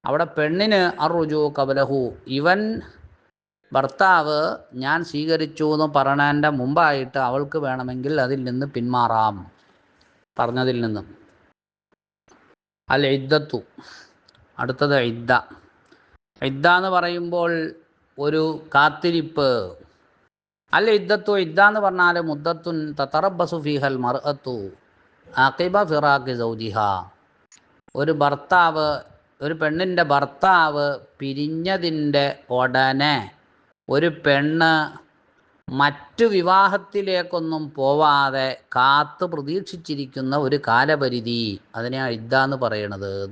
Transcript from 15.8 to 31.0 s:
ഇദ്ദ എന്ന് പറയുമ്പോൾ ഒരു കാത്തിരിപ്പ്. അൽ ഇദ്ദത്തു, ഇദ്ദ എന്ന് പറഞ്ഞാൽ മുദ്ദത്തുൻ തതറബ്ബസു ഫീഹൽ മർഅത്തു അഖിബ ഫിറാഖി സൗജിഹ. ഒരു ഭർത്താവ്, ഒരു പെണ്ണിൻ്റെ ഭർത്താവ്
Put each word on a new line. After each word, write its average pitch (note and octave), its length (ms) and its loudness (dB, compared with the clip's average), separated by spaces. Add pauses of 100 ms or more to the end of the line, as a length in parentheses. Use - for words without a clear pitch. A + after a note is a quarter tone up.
ഇദ്ദ C3+ 280 -2
എന്ന് F#3 200 2
പറയുമ്പോൾ F3 640 -2 (680)
ഒരു D3+ 240 0 (260)
കാത്തിരിപ്പ്. D3+ 840 2 (1200)
അൽ F3+ 160 4
ഇദ്ദത്തു, G#3 480 0
ഇദ്ദ E3+ 240 0
എന്ന് G#3 180 6
പറഞ്ഞാൽ F3+ 420 2
മുദ്ദത്തുൻ E3 560 -4 (160)
തതറബ്ബസു E3+ 680 -2
ഫീഹൽ C#3 360 -2
മർഅത്തു B2+ 580 -4 (720)
അഖിബ F3 560 0
ഫിറാഖി C#3+ 520 0
സൗജിഹ. A2+ 420 -4 (1160)
ഒരു D3 180 0
ഭർത്താവ്, D#3 720 2 (540)
ഒരു D3+ 120 -4
പെണ്ണിൻ്റെ E3 500 0
ഭർത്താവ് D3 840 2 (300)